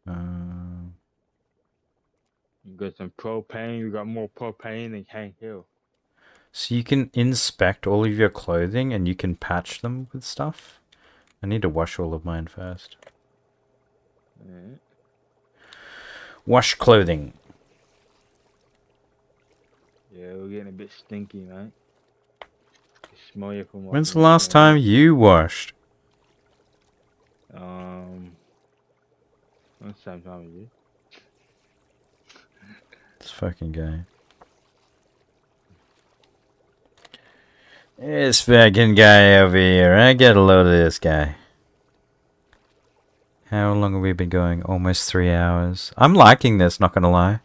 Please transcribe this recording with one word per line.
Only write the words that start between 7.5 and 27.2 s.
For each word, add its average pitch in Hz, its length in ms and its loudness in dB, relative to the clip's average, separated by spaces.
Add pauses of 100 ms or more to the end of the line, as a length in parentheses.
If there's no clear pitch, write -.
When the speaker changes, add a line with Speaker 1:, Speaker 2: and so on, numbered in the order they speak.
Speaker 1:
all 101 200 -2
of 107 120 -6
your 107 120 0
clothing 101 640 -6
and 92 140 -6
you 92 80 -6
can 90 200 -8
patch - 460 -12
them 127 320 -12
with 131 100 -18
stuff. - 560 -14 (640)
I 95 40 -10
need 107 160 -6
to 90 60 -4
wash 82 300 -8
all 82 140 -8
of 80 120 -14
mine 82 220 -12
first. 92 480 -20 (1500)
Speaker 2:
Alright. 92 380 -20 (1700)
Speaker 1:
Wash 123 300 -2
clothing. 85 580 0 (2750)
Speaker 2:
Yeah, 90 180 -20
we're 95 160 -18
getting 101 200 -16
a - 20 -20
bit 95 260 -20
stinky, 101 440 -18
mate. 92 300 -20 (1600)
Smell 101 200 -16
you 98 160 -14
from 98 160 -20
Speaker 1:
When's 143 280 -8
the 160 60 -4
Speaker 2:
up 160 40 2
Speaker 1:
last 165 280 2
Speaker 2:
there. - 0 -
Speaker 1:
time 151 260 4
you 139 380 2
washed? 92 580 2 (1800)